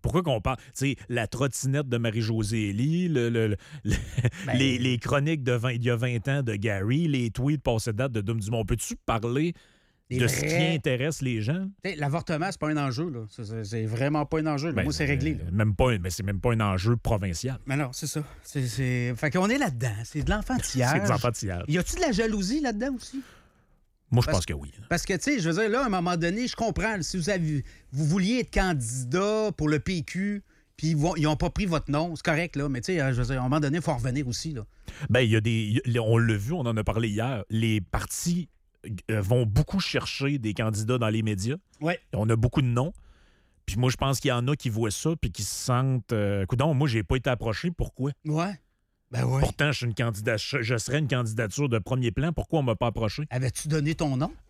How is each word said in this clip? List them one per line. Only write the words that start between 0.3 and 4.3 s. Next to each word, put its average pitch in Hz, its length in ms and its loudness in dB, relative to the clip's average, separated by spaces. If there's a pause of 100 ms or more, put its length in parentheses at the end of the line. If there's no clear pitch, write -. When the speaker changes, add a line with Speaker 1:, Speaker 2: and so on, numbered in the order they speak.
Speaker 1:
parle, 127 180 -2
tu - 340 -4
sais, 120 40 -2 (140)
la 117 160 0
trottinette 135 640 -2
de 120 80 0
Marie-Josée 113 720 0
Elie, 151 380 0
le, 123 200 2
le, 113 200 2
le, 104 100 0 (280)
le, 104 100 2 (500)